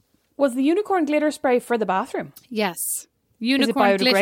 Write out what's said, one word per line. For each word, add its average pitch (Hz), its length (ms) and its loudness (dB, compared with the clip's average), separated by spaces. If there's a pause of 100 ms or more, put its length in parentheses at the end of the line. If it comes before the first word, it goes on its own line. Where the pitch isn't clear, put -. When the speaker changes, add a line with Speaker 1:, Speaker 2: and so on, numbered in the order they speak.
(360)
Speaker 1:
Was 277 200 0
the 269 60 0
unicorn 359 440 0
glitter 302 240 0
spray 254 280 0
for 233 200 -2
the 214 80 -2
bathroom? 185 480 -4 (160)
Speaker 2:
Yes. 208 260 -4 (640)
Speaker 1:
Is 226 80 -4
it - 20 2
Speaker 2:
Unicorn 226 460 2
glitter. 196 260 2